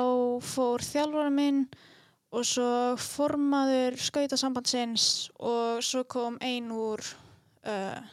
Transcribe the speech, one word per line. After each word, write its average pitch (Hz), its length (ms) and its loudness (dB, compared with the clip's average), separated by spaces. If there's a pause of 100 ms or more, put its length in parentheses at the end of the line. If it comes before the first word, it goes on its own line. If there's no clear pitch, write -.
(420)
fór 240 360 0
þjálfarinn 294 560 0
minn 277 300 4 (680)
og 240 120 -2
svo 247 520 2
formaður 277 1000 2
skautasambandsins 254 1400 0
og 233 440 0
svo 254 220 -2
kom 240 360 -4
ein 247 300 -4
úr, 220 280 -2 (680)
uh, 196 360 -4 (120)